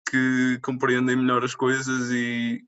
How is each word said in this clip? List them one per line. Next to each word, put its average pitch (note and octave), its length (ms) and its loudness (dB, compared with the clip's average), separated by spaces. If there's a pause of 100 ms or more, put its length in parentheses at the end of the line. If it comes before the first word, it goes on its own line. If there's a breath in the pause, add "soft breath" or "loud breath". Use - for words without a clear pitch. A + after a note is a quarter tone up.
que B2+ 540 2
compreendem B2+ 540 0
melhor B2 260 2
as B2 120 -4
coisas C3 560 0
e A#2+ 560 -2